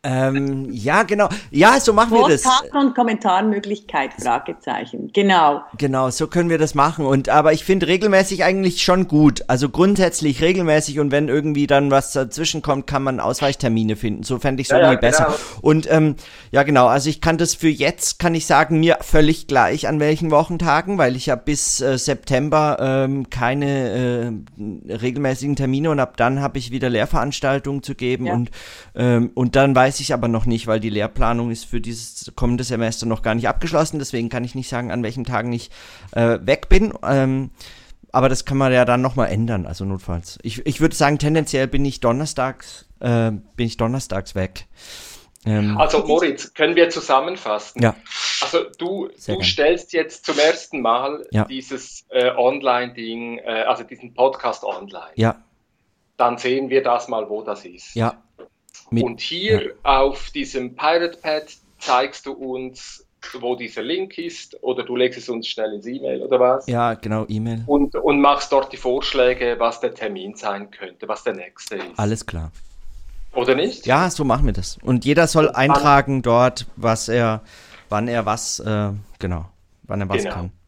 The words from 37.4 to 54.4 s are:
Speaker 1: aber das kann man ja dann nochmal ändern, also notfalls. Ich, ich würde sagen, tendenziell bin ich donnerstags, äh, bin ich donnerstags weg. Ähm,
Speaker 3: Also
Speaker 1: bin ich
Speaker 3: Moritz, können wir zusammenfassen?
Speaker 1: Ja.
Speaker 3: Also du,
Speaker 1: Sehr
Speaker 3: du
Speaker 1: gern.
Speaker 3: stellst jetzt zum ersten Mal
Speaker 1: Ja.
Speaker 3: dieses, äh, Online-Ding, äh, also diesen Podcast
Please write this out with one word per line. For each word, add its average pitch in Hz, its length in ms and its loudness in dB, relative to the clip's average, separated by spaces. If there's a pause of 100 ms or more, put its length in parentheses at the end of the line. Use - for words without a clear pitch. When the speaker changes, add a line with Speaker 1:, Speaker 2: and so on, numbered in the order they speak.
Speaker 1:
aber 131 160 4
das 131 160 0
kann 135 140 -2
man 135 160 4
ja 123 120 6
dann 123 180 2
nochmal 123 280 0
ändern, 107 360 -2
also 98 180 -8
notfalls. 92 560 -8
Ich, 110 240 -10
ich 147 160 -2
würde 160 140 2
sagen, 147 240 2
tendenziell 147 480 0
bin 139 180 2
ich 135 140 -6
donnerstags, 131 880 -4 (120)
äh, 117 280 0 (260)
bin 117 120 -2
ich - 100 -8
donnerstags 113 560 -4
weg. 95 320 -6 (800)
Ähm, 107 320 0
Speaker 3:
Also 156 200 2
Speaker 1:
bin 143 80 0
ich - 40 -6
Speaker 3:
Moritz, 156 460 0
können 160 200 2
wir 170 140 6
zusammenfassen? 139 960 -2
Speaker 1:
Ja. 110 120 2 (460)
Speaker 3:
Also 160 200 0 (180)
du, 180 360 -6
Speaker 1:
Sehr - 200 -8
Speaker 3:
du 139 60 -6
Speaker 1:
gern. 190 60 0
Speaker 3:
stellst - 460 0
jetzt 160 320 -6
zum 147 140 -2
ersten 156 420 0
Mal 127 480 -2
Speaker 1:
Ja. - 160 0
Speaker 3:
dieses, 131 640 -12
äh, 127 260 2
Online-Ding, 120 1120 -2
äh, 113 220 -4
also 123 160 -2
diesen - 320 -20
Podcast 123 480 -2